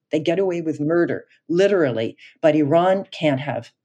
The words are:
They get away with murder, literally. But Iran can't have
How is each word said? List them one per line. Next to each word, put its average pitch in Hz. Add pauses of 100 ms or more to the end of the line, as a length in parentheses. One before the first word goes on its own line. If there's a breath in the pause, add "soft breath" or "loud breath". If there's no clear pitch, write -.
They 156
get 170
away 175
with 156
murder, 160 (240 soft breath)
literally. 175 (260 loud breath)
But 151
Iran 170
can't 139
have 120 (140)